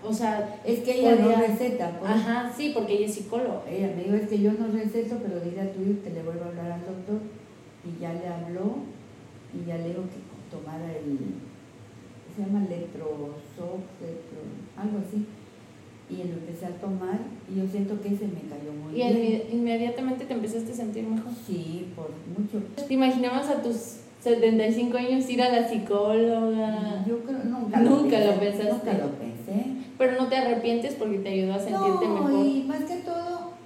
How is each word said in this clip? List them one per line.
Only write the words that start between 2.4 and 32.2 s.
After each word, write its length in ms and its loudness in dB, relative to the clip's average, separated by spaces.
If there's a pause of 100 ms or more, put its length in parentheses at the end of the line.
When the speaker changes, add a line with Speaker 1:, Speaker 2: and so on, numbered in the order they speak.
Speaker 1:
sí, 180 -2
porque 200 0
ella 120 2
es 80 -4
psicóloga. 560 -4
Speaker 2:
Ella 260 -2
me 100 -6
dijo, 100 2
"Es 120 0
que 120 0
yo 140 4
no 200 0
receto, 480 -2
pero 180 -4
dile 220 -4
a 100 -2
tu 120 -6
hijo 200 0
que 60 -8
le 140 -6
vuelva 240 -6
a 20 -6
hablar 220 -6
al 100 -6
doctor". 380 -6 (680)
Y 160 -10
ya 120 -6
le 140 -6
habló, 500 -4 (760)
y 140 -8
ya 100 -6
le 120 -6
dijo 120 -6
que 540 -12
tomara 300 -10 (120)
el... 200 -4 (1160)
Se 60 -6
llama 260 2
Letrozoc, 1160 -8 (160)
Letro-, 800 -12
algo 160 0 (100)
así. 180 -2 (840)
Y 180 -6
lo 120 -4
empecé 260 -10
a 40 -4 (120)
tomar, 380 -2 (340)
y 60 0
yo 80 0
siento 340 -2
que 80 -4
ese 180 0
me 220 -6
cayó 240 -10
muy 200 -8
Speaker 1:
¿Y 20 -4
Speaker 2:
bien. 180 4
Speaker 1:
inmedi-, 400 2
inmediatamente 720 0
te 80 -4
empezaste 380 -4
a 40 -8
sentir 300 -4
mejor? 260 -2 (140)
Speaker 2:
Sí, 500 -4
por 140 -8 (260)
mucho. 300 -2 (220)
Speaker 1:
¿Te 60 0
imaginabas 560 4
a 120 2
tus 360 -4 (240)
setenta 460 6
y 60 4
cinco 240 2
años 320 2
ir 120 4
a 100 6
la 160 6
psicóloga? 1400 2
Speaker 2:
Yo 160 2
creo, 200 -4
nunca 380 2
lo 80 10
Speaker 1:
Nunca 280 8
Speaker 2:
pensé, 160 8
Speaker 1:
lo 60 4
pensaste. 300 2 (240)
Speaker 2:
nunca 120 2
lo 80 -2
pensé. 520 -2 (320)
Speaker 1:
¿Pero 140 6 (100)
no 60 4
te 100 2
arrepientes 580 2
porque 240 0
te 100 -2
ayudó 260 2
a 40 2
sentirte 480 4
Speaker 2:
No, 160 4